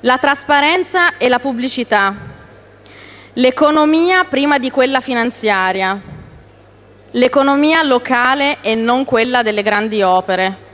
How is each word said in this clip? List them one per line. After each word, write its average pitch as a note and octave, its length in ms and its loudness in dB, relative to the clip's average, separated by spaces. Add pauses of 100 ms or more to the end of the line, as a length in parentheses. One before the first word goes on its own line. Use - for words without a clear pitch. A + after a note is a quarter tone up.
la B3 160 2
trasparenza D4 1000 0
e B3 120 0
la B3 100 2
pubblicità, A#3 760 -2 (1160)
l'economia D#4 880 2
prima C#4+ 340 0
di B3+ 140 -2
quella C4 300 0
finanziaria, G3 1000 -2 (1080)
l'economia C#4 720 2
locale B3+ 760 0
e A3 140 -2
non A#3+ 300 0
quella B3 380 0
delle G#3 180 -2
grandi G#3 400 -2
opere F#3 720 0